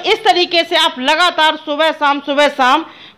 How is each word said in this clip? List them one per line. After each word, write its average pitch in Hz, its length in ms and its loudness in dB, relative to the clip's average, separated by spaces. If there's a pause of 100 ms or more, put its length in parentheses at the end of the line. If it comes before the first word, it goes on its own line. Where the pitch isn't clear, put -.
इस 403 200 -2
तरीके 349 400 0
से 339 120 -4
आप 320 240 -2
लगातार 311 580 0
सुबह 302 340 -2
शाम, 285 280 -2
सुबह 285 300 0
शाम 285 340 2 (340)